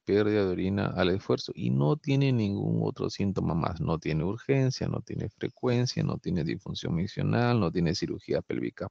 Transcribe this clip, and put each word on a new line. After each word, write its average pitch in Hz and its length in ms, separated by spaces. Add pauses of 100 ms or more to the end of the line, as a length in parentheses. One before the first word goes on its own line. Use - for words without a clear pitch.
pérdida 104 420
de 92 40
orina 95 360
al 90 240
esfuerzo - 440
y 120 160
no 143 260
tiene 139 360
ningún 107 500
otro 101 280
síntoma 92 440
más. 80 260
No 80 180
tiene 78 260
urgencia, 127 640
no 82 140
tiene - 260
frecuencia, - 720
no - 140
tiene 90 280
disfunción - 500
miccional, 104 640
no 85 100
tiene 85 240
cirugía - 460
pélvica - 500